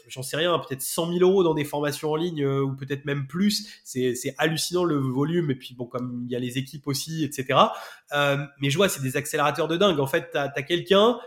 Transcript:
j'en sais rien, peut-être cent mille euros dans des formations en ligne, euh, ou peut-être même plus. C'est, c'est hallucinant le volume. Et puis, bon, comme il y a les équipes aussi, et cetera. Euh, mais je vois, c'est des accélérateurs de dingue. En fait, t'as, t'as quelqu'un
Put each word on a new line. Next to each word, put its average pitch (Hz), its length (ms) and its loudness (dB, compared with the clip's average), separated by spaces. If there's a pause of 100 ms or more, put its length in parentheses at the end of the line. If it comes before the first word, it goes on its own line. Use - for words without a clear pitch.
j'en 131 160 -12
sais 143 140 -6
rien, 170 220 2
peut-être 131 220 -8
cent - 260 -2
mille 175 160 2
euros 185 200 6
dans 165 100 4
des 147 120 0
formations 147 460 -2
en 156 40 0
ligne, 156 300 -2
euh, 139 160 2
ou 139 120 0
peut-être 139 300 -6
même 143 240 -4
plus. 208 560 -2
C'est, 127 320 0
c'est 131 220 -6
hallucinant 160 480 0
le 156 100 2
volume. 143 560 0
Et 123 40 -2
puis, - 200 -16
bon, 123 100 -8
comme 123 400 -6
il 123 60 -8
y 123 60 -2
a - 20 -2
les 123 180 -4
équipes 135 300 -8
aussi, 156 380 -4
et 147 80 -4
cetera. 139 400 4 (400)
Euh, 143 240 2 (240)
mais 139 80 2
je 139 80 0
vois, 196 100 6
c'est 139 160 -4
des 131 140 -2
accélérateurs 147 500 0
de 165 80 0
dingue. 175 240 4
En 135 80 2
fait, 170 240 -2
t'as, 143 160 -2
t'as 139 140 -6
quelqu'un 196 640 4